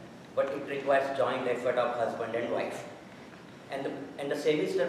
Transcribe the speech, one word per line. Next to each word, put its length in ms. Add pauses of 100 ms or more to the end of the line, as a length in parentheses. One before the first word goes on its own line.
(360)
but 100 (120)
it 120
requires 480
joint 300
effort 300
of 200
husband 380
and 180
wife. 320 (840)
And 140
the, 60 (280)
and 120
the 60
semester 500